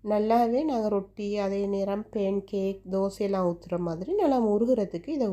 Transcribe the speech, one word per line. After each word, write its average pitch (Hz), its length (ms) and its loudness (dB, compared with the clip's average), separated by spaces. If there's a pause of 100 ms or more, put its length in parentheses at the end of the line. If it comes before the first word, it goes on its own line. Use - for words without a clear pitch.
நல்லாவே 226 560 2 (120)
நாங்க 220 240 0
ரொட்டி, 202 320 -4 (180)
அதே 196 160 -2 (140)
நேரம் 196 280 -2 (120)
பேன் 196 340 0
கேக், 196 320 -2 (140)
தோசையெல்லாம் 196 560 0
ஊத்துற 175 260 -6 (120)
மாதிரி 185 220 -6 (100)
நல்லா 277 260 4
முருகுறதுக்கு 208 720 0
இதை 233 160 0